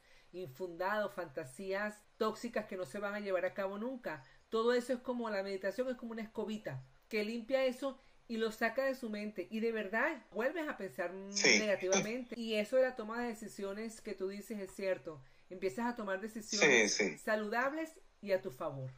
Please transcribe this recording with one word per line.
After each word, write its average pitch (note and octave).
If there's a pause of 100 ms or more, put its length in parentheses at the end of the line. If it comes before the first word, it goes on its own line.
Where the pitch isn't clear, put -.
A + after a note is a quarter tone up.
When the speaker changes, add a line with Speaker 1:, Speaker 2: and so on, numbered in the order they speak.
(320)
Speaker 1:
infundados, F#3
fantasías F#3+ (120)
tóxicas A3
que G3
no F#3
se G#3
van G3+
a G#3
llevar F#3
a F3+
cabo G3
nunca, G#3+ (240)
todo A3+
eso B3
es B3
como, A#3+
la G3
meditación G3
es B3
como A#3
una A3
escobita G#3 (260)
que G#3+
limpia A#3+
eso C4 (280)
y A3+
lo A3
saca A#3
de C4+
su B3
mente, G#3
y A3
de A3+
verdad A3+
vuelves D4+
a -
pensar F3+ (200)
Speaker 2:
Sí. G3+
Speaker 1:
negativamente. G#3
Y A3+
eso G#3+
de C4
la B3+
toma A3+
de A#3+
decisiones G#3+
que G#3
tú F#3+
dices G3+
es F#3+
cierto, F3+ (260)
empiezas F#3+
a G#3+
tomar G3
decisiones F#3
Speaker 2:
Sí, G2+
sí. -
Speaker 1:
saludables A#3+ (300)
y G3
a F#3+
tu F#3
favor. C3+